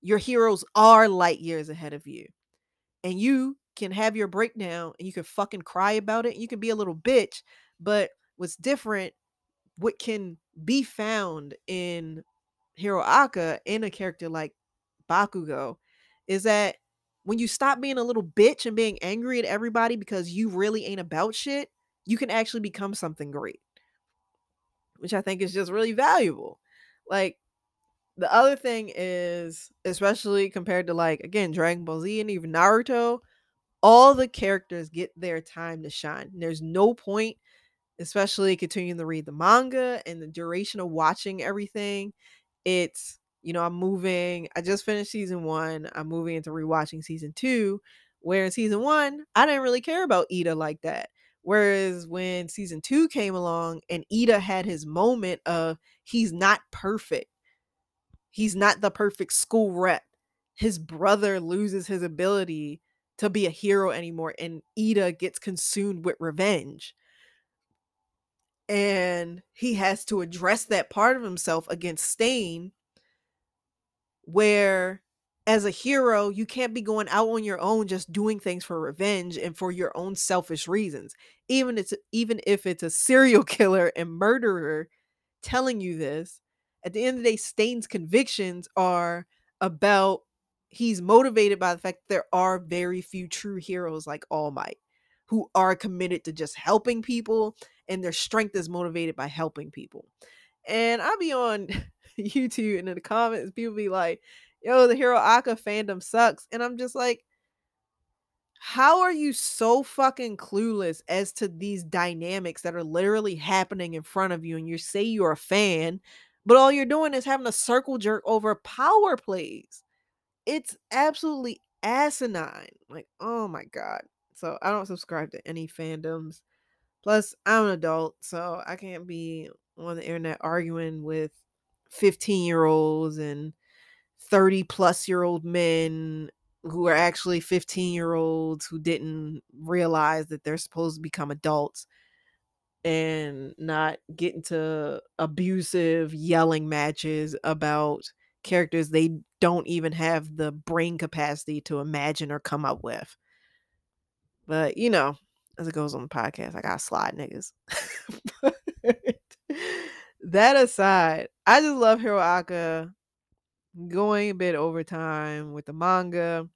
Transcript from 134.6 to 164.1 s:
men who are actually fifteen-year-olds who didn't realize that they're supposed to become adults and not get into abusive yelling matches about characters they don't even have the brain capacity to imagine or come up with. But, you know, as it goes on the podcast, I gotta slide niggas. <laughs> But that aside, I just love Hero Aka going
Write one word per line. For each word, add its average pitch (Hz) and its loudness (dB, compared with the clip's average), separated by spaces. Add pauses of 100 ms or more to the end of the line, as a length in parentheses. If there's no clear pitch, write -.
men 160 -2 (320)
who 175 -2
are 160 6
actually 170 2
fifteen-year-olds 165 -2
who 160 -10
didn't 156 -4 (160)
realize 160 0
that 156 -14
they're 151 -4
supposed 165 -6
to 156 -16
become 151 -8
adults 151 -2 (960)
and 156 -2
not 156 -2 (160)
get 170 -4
into 156 -4 (180)
abusive 165 0
yelling 160 2
matches 151 -4
about 151 0 (400)
characters 165 2
they 160 4 (300)
don't 175 2
even 160 -2
have 160 -2
the 156 -2
brain 165 -2
capacity 151 -4
to 147 -4
imagine 151 -4
or 147 -6
come 151 -4
up - -2
with. 113 -10 (1300)
But, 156 -2
you 233 2
know, 147 2 (420)
as 165 -8
it 160 -8
goes 151 -4
on 131 -8
the 135 -14
podcast, 117 -6
I - -10
gotta - -6
slide - -4
niggas. - -14
<laughs> - -20 (800)
But 294 2 (1600)
that 208 6
aside, 190 4 (180)
I 240 10
just 302 0
love 226 6
Hero 208 2
Aka 170 0 (960)
going 208 2